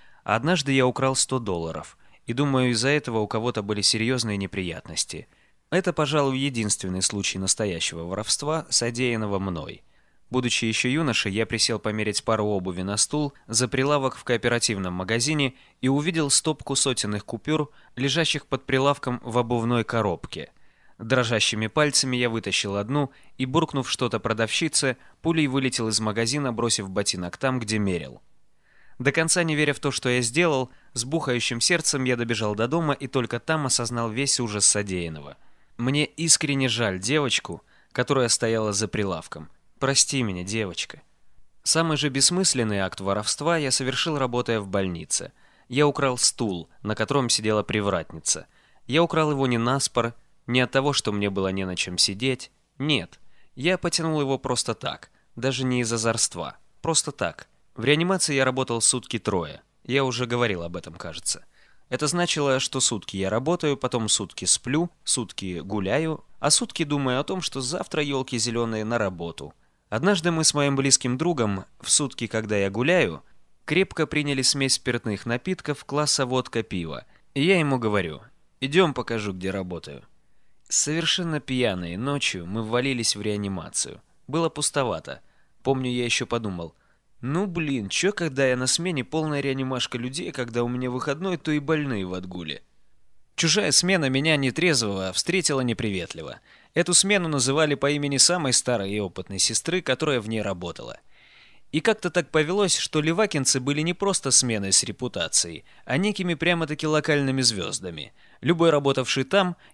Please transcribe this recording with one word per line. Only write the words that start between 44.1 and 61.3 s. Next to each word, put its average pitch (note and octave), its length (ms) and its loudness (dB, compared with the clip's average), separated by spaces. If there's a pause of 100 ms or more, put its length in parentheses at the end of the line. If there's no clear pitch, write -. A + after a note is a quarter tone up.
работая A#2+ 420 0
в G2 80 -6
больнице. F#2 640 -2 (360)
Я C#3 180 4
украл C#3 320 2
стул, F#2+ 500 0 (140)
на G#2+ 120 -2
котором A#2 360 2
сидела G#2+ 320 2
привратница. F#2+ 880 -2 (380)
Я D3 160 4
украл D#3+ 280 2
его C3+ 160 2
не B2 100 2
наспор, A#2+ 560 0 (340)
не B2 140 2
от B2 120 2
того, C#3 200 2
что - 180 -2
мне G2+ 200 0
было F#2+ 180 0
не F#2+ 160 -2
на F#2 100 -4
чем F2+ 220 -4
сидеть. A#2+ 540 -2 (260)
Нет, C3+ 420 -2 (360)
я F3 240 0
потянул D#3+ 420 -2
его C3+ 160 0
просто B2 380 -2
так, - 360 -10 (260)
даже B2+ 280 -2
не B2+ 160 2
из A2+ 100 -2
озорства, A2 680 -2 (240)
просто D#3 300 0
так. - 340 -4 (300)
В A2+ 80 -6
реанимации D#3+ 500 2
я C3+ 100 4
работал B2+ 380 0
сутки - 360 2
трое. E2+ 440 -2 (220)
Я C3+ 200 2
уже B2 220 -2
говорил A#2 360 0
об E2+ 140 -6
этом, E2 160 -10
кажется. - 540 -8 (420)